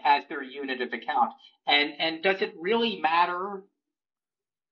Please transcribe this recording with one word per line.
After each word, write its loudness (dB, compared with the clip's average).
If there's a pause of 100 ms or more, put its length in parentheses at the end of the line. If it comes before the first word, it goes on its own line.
as 6
their -8
unit -6
of 0
account. 0 (360)
And, 2
and -2
does 2
it -2
really 0
matter 0 (1120)